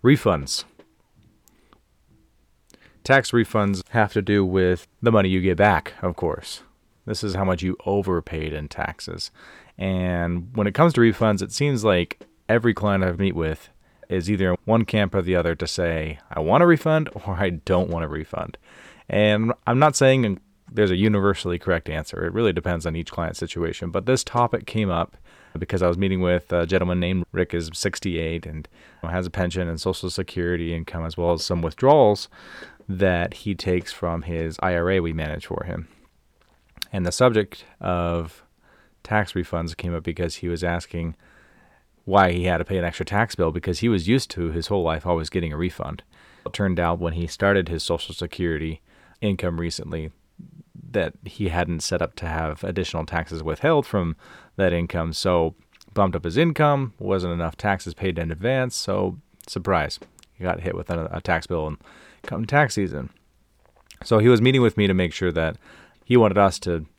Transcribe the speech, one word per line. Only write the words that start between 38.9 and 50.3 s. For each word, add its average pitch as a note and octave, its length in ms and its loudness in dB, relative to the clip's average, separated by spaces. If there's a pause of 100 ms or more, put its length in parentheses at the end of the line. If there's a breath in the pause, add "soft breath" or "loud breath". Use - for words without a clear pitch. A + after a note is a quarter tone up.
tax G#2+ 300 -2
refunds E2+ 420 -4
came F2 180 -4
up E2 100 -6
because E2+ 320 -4
he - 120 -8
was E2+ 160 -4
asking E2+ 540 -4 (880 soft breath)
why F#2+ 260 6
he F2 140 0
had F2 140 2
to E2+ 60 -2
pay F#2+ 120 -4
an F2 80 -2
extra E2+ 200 -6
tax G#2+ 300 0
bill, E2 160 0
because E2+ 280 -4
he A#2 100 0
was F2+ 180 2
used B2+ 240 2
to E2+ 200 -4
his E2 160 -4
whole G2 160 0
life D#2+ 220 -2
always E2 240 -2
getting E2+ 220 -2
a D2 60 -6
refund. E2 440 -6 (440 soft breath)
It - 80 -8
turned F#2 260 0
out E2+ 200 0
when E2+ 120 -2
he E2+ 160 -4
started G2 400 2
his E2 160 -4
Social E2 320 -4
Security D#2+ 640 -4 (400 soft breath)
income F2+ 400 -2
recently D#2+ 520 -6 (800)